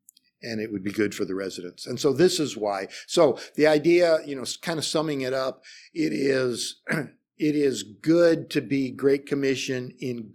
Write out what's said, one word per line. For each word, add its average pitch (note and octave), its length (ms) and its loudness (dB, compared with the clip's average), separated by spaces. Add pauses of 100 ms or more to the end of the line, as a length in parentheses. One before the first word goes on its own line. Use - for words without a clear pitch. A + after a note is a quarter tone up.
(420)
and A#2 200 -6
it A2+ 100 -6
would G2 120 -8
be G2+ 80 -4
good G2+ 240 -2
for G2+ 100 -4
the F#2 100 -6
residents. F#2 520 -10
And B2 120 -8
so C#3 140 2
this F3 260 4
is C#3 160 -4
why. G2+ 320 -4 (200)
So D3+ 300 4 (180)
the D3 120 4
idea, D#3+ 580 4
you C#3+ 100 -8
know, B2+ 80 -10
s-, - 140 -8
kind E3+ 200 -6
of C#3+ 80 -4
summing D#3 360 -2
it C3 120 -2
up, C3 300 -4 (300)
it D#3 200 -2
is, C3 720 -2
<clears throat> - 60 -20
it D3+ 640 -4
is C3 280 2
good D#3 680 2
to D3 100 2
be C3+ 300 -2
Great C#3 340 2
Commission C3+ 760 -2
in A#2+ 360 -8